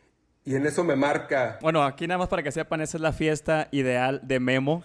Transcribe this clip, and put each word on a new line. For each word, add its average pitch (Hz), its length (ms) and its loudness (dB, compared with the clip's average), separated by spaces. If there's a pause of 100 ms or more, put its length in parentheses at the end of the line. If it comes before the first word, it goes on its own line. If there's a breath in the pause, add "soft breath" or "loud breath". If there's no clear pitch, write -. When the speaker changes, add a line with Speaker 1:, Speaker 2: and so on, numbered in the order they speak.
(460 soft breath)
Speaker 1:
Y 131 80 -2
en 139 120 0
eso 151 180 0
me 156 120 2
marca. 139 680 0
Speaker 2:
Bueno, 160 200 2
aquí 139 240 -2
nada 180 120 -2
más 180 100 -2
para 180 140 -2
que 143 100 -4
sepan, 160 300 -4
esa 156 160 -6
es - 40 -8
la 156 100 0
fiesta 156 580 0
ideal 131 520 0
de 131 180 0
Memo, 135 440 2